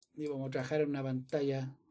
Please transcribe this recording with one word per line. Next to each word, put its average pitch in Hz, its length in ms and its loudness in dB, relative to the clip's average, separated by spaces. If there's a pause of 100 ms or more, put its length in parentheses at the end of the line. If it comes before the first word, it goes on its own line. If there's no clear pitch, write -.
(140)
Y 151 140 -2
vamos 135 200 -2
a - 20 -4
trabajar 139 300 2
en 147 100 4
una 139 120 -2
pantalla, 135 760 0 (140)